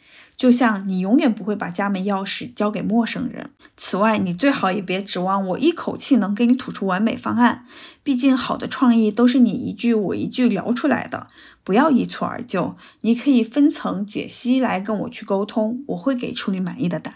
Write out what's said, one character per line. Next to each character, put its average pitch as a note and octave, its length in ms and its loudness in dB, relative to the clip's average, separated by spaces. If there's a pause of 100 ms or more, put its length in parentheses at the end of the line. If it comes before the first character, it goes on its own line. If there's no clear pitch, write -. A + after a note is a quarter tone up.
(380)
就 B3+ 120 4
像 A3 380 2
你 F#3 120 -2
永 F#3+ 180 2
远 C#4+ 180 2
不 - 80 -12
会 G#3 100 -4
把 G3+ 160 -6
家 G3 200 -2
门 F#3+ 160 -2
钥 G3 200 -2
匙 - 280 -6
交 G#3 180 0
给 F#3+ 100 -6
陌 G#3+ 240 0
生 F3+ 240 -6
人。 - 200 -14 (260)
此 - 220 -4
外， G#3+ 200 2
你 F#3 160 -2
最 F3+ 160 2
好 G#3+ 220 0
也 G3+ 100 -2
别 F#3 220 -4
指 - 160 -6
望 F#3+ 300 0
我 F3 100 -4
一 E4 140 4
口 - 240 -6
气 - 180 2
能 G3+ 180 2
给 A#3+ 120 2
你 A#3+ 100 4
吐 B3+ 160 -4
出 G3 140 -6
完 F#3+ 180 0
美 A3+ 140 0
方 G#3+ 180 -4
案， A#3 300 2 (360)
毕 C#4 140 -2
竟 C4 220 4
好 - 180 -4
的 - 100 -6
创 A#3+ 300 4
意 A3 160 4
都 A#3+ 160 4
是 B3 120 4
你 A3+ 120 6
一 F#3 220 -4
句 A#3 200 0
我 G#3 220 0
一 - 100 -4
句 B3 220 0
聊 G3+ 240 0
出 B3 160 -2
来 - 180 2
的， - 220 -10 (380)
不 F#3 80 0
要 C#4+ 180 6
一 G#3 140 4
蹴 - 180 -8
而 - 180 -6
就。 - 360 -6 (240)
你 A3 120 2
可 A#3+ 160 0
以 B3 140 6
分 C#4+ 260 4
层 G3+ 360 -4
解 - 200 -6
析 B3+ 360 0
来 G3 180 0
跟 G3+ 200 -4
我 D#3+ 100 -6
去 - 160 -12
沟 G3 200 -2
通， A3 420 -4
我 F#3 100 -6
会 C4 180 -2
给 - 180 -6
出 - 160 -6
你 F#3+ 120 -2
满 F3 200 -6
意 E3+ 60 0
的 E3 100 -2
答 - 180 -12